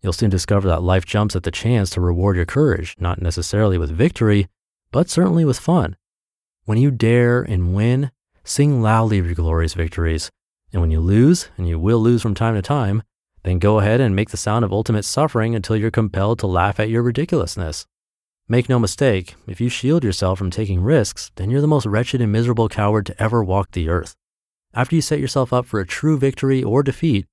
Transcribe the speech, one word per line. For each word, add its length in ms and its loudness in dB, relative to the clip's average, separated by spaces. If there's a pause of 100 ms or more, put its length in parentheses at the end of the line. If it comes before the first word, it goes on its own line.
You'll 100 -2
soon 160 0
discover 400 0
that 140 0
life 240 0
jumps 280 -2
at 100 -4
the 60 -4
chance 400 0
to 120 -2
reward 340 0
your 80 0
courage, 540 0
not 240 -4
necessarily 560 0
with 120 -2
victory, 580 2 (440)
but 160 2
certainly 360 2
with 140 0
fun. 380 0 (680)
When 140 0
you 120 4
dare 520 2
and 320 0
win, 360 0 (340)
sing 380 2
loudly 360 2
of 80 0
your 80 -4
glorious 400 0
victories. 560 -2 (420)
And 80 -2
when 100 2
you 100 2
lose, 560 4
and 120 -4
you 100 -2
will 200 2
lose 240 2
from 120 -2
time 200 0
to 80 -2
time, 400 -2 (400)
then 160 -2
go 200 2
ahead 220 2
and 140 2
make 160 -2
the 60 -10
sound 280 -2
of 80 -2
ultimate 320 0
suffering 500 -2
until 220 -2
you're 140 0
compelled 500 0
to 60 -4
laugh 320 0
at 120 -2
your 120 0
ridiculousness. 840 -4 (640)
Make 200 0
no 100 2
mistake, 580 0 (100)
if 140 -12
you 80 0
shield 360 0
yourself 340 0
from 120 -4
taking 320 -2
risks, 540 0
then 140 -6
you're 100 0
the 80 2
most 180 0
wretched 340 -2
and 120 2
miserable 360 2
coward 380 0
to 160 -6
ever 200 0
walk 280 -2
the 180 -4
earth. 280 -4 (580)
After 220 0
you 60 2
set 180 -2
yourself 320 -2
up 140 0
for 140 -4
a 60 -4
true 320 -2
victory 440 0
or 200 0
defeat 500 -2